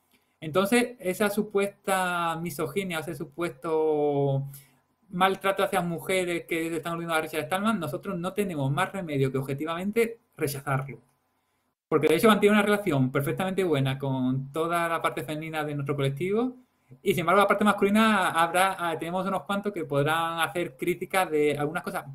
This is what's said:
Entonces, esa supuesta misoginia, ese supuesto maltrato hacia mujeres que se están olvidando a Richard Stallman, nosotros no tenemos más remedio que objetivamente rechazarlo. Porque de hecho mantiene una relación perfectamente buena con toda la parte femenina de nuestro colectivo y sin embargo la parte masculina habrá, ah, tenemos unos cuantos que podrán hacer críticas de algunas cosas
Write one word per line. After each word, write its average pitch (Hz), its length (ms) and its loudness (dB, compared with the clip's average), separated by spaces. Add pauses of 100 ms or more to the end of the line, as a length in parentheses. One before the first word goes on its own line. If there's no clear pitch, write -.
(400)
Entonces, 202 580 2
esa 185 320 0
supuesta 190 1120 0
misoginia, 170 560 -4
ese 156 160 -8
supuesto 151 1300 0 (640)
maltrato 190 520 2
hacia 190 200 0
mujeres 175 640 -2
que 165 240 -2
se 165 60 -4
están 170 180 -4
olvidando 170 200 -4
a 160 60 2
Richard 156 240 -4
Stallman, 202 340 0
nosotros 170 400 -4
no 180 140 -4
tenemos 156 400 -2
más 185 180 0
remedio 147 400 0
que 131 80 -2
objetivamente 170 800 -2 (180)
rechazarlo. 135 600 -4 (920)
Porque 156 180 2
de 156 100 4
hecho 220 120 6
mantiene 202 260 6
una 208 80 6
relación 190 480 2
perfectamente 180 540 -2
buena 135 340 0
con 131 540 -2
toda 170 360 0
la 160 140 -2
parte 160 220 -2
femenina 156 400 -6
de 143 100 -4
nuestro 143 220 -2
colectivo 180 600 0 (460)
y 202 80 0
sin 180 100 2
embargo 175 200 4
la 196 80 6
parte 202 160 4
masculina 202 640 4
habrá, 170 500 2
ah, 165 180 -2
tenemos 170 300 -4
unos 190 160 -2
cuantos 202 300 -4
que 165 120 -6
podrán 156 540 0
hacer 170 380 -2
críticas 175 540 0
de 147 280 2
algunas 156 240 -4
cosas 156 220 -6 (100)